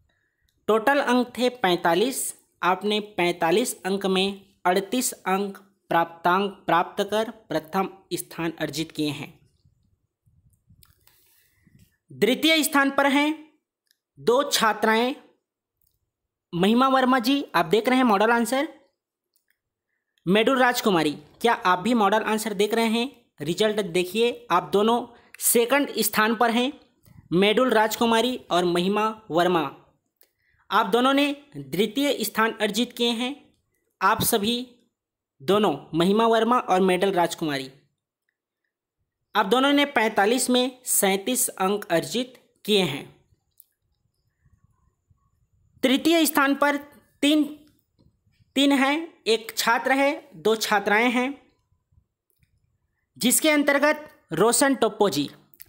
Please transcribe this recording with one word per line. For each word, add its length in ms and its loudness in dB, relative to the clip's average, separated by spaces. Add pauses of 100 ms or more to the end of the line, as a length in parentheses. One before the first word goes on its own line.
(680)
टोटल 320 2
अंक 380 0
थे 120 -2
पैंतालीस, 840 -2 (280)
आपने 380 -2 (180)
पैंतालीस 640 0
अंक 220 -4
में 400 -2 (200)
अड़तीस 480 -2
अंक 440 -4 (340)
प्राप्तांक 600 0 (140)
प्राप्त 380 0
कर 260 -4 (200)
प्रथम 400 -4 (240)
स्थान 460 -8
अर्जित 320 -6
किए 180 -4
हैं। 220 -10 (2750)
द्वितीय 520 2
स्थान 260 0
पर 180 0
हैं 240 2 (880)
दो 260 2
छात्राएं, 720 0 (1400)
महिमा 340 4
वर्मा 320 4
जी, 240 0 (120)
आप 100 2
देख 240 0
रहे 80 2
हैं 60 4
मॉडल 280 4
आंसर, 360 0 (1600)
मेडुल 340 2
राजकुमारी, 520 2 (300)
क्या 120 2
आप 260 0
भी 140 -2
मॉडल 300 2
आंसर 300 -4
देख 200 -2
रहे 140 0
हैं? 220 -2 (320)
रिजल्ट 440 -2
देखिए, 640 -2
आप 220 0
दोनों 320 2 (340)
सेकंड 580 0
स्थान 380 0
पर 160 2
हैं, 200 -2 (640)
मेडुल 360 2
राजकुमारी 640 0 (160)
और 140 0
महिमा 420 0 (240)
वर्मा, 380 0 (1000)
आप 160 2
दोनों 280 2
ने 180 2 (260)
द्वितीय 640 -2
स्थान 280 -2
अर्जित 420 -4
किए 180 -2
हैं। 240 -6 (640)
आप 200 0
सभी 340 -2 (840)
दोनों, 340 2 (180)
महिमा 340 2
वर्मा 320 2
और 220 0
मेडल 300 2
राजकुमारी, 580 -2 (1700)
आप 100 2
दोनों 280 2
ने 120 2
पैंतालीस 640 0
में 360 0
सैंतीस 640 -2
अंक 420 -4
अर्जित 420 -4 (320)
किए 180 2
हैं। 200 -6 (2750)
तृतीय 420 2
स्थान 300 0
पर 220 0 (460)
तीन, 200 2 (1120)
तीन 160 4
हैं, 420 0 (140)
एक 300 -2
छात्र 340 0
है, 440 0
दो 200 0
छात्राएं 560 0
हैं, 220 -2 (1800)
जिसके 320 2
अंतर्गत 600 0 (240)
रोशन 420 2
टोप्पो 340 0
जी, 200 -4 (400)